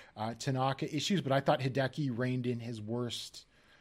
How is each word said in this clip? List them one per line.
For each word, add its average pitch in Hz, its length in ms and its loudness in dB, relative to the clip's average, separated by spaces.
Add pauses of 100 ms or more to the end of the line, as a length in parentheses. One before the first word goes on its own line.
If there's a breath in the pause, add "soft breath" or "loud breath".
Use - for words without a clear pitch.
(160 loud breath)
uh, 110 220 -4
Tanaka 135 580 0
issues, 156 260 2
but 135 100 0
I 135 80 6
thought 143 200 4
Hideki 131 560 0
reined 127 300 0
in 120 140 0
his 113 220 -6
worst, 117 640 -6 (360 soft breath)